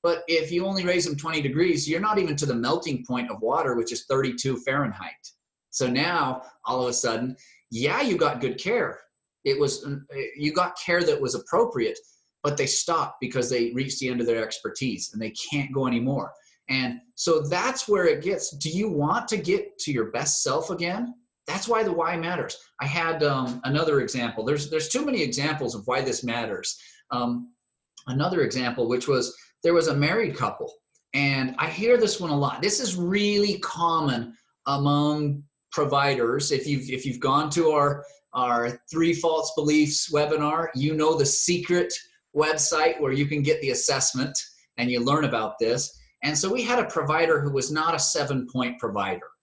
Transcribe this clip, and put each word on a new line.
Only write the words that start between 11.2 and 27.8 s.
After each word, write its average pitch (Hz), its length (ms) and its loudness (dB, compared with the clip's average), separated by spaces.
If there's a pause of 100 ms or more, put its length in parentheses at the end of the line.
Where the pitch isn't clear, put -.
was 135 140 0
appropriate, 131 640 0 (440)
but 147 140 0
they 139 100 0
stopped - 540 -2
because 123 280 -2
they 120 240 0
reached 131 280 -4
the 131 80 -4
end 120 120 -2
of 117 60 0
their 113 180 2
expertise - 680 -6
and 110 100 -6
they 107 100 -6 (180)
can't 139 220 -2
go 131 140 0
anymore. 120 460 -2 (360)
And 127 320 -2 (140)
so 160 260 2
that's 185 480 -2
where 185 180 4
it 147 160 4
gets, 180 340 -2
do 147 120 -4
you 196 220 0
want 170 380 0
to 220 80 -2
get 185 420 -2
to - 140 -4
your 113 180 0
best 139 320 0
self 156 280 0
again? 185 440 -4 (320)
That's 190 220 -4
why 226 140 4
the 196 100 0
why 170 240 0
matters. 165 400 -4 (260)
I 135 40 -2
had, 160 360 0
um, 131 420 0
another 147 360 4
example. 117 440 -2
There's, 143 260 0
there's 156 180 -2
too 294 160 0
many 254 180 0
examples 139 520 -2
of 104 120 -8
why 127 160 2
this 131 200 -2
matters. 117 560 -4 (320)
Um, 120 420 -2 (560)